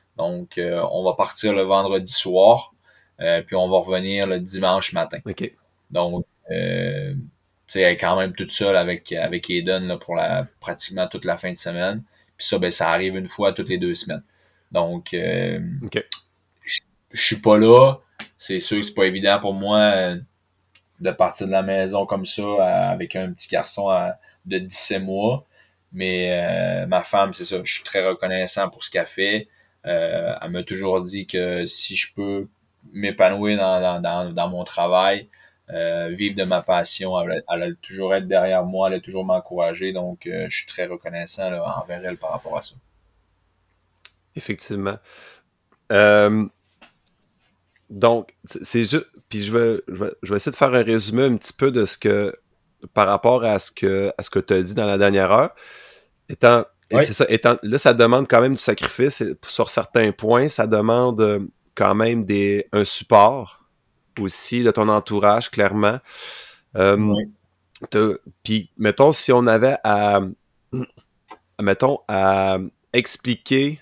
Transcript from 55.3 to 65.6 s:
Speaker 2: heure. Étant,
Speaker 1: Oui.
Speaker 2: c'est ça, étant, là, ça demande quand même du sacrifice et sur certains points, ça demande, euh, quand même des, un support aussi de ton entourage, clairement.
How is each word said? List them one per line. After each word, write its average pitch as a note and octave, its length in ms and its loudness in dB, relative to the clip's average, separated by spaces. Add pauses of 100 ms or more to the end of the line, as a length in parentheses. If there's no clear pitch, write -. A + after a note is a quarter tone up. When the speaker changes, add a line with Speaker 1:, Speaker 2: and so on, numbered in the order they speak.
Speaker 2:
heure. C3 240 4 (760)
Étant, A#2+ 360 6 (280)
Speaker 1:
Oui. C#3 120 4
Speaker 2:
c'est A2 80 -4
ça, - 140 2
étant, A#2 360 2
là, A2 140 -2
ça C3 160 6
demande A#2+ 360 4
quand A#2+ 100 6
même C3 140 4
du - 80 -4
sacrifice - 580 0
et F#2 160 -4 (120)
sur - 220 -2
certains A2 440 2
points, A#2+ 340 2
ça A2 200 -2
demande, A2+ 520 2
euh, G#2 200 2 (360)
quand G2+ 200 4
même A2+ 280 0
des, G2+ 480 0
un G#2 140 2
support A2 800 4 (540)
aussi A2+ 440 -2
de A#2 80 6
ton G#2+ 180 2
entourage, G#2 640 2
clairement. G#2 480 2 (760)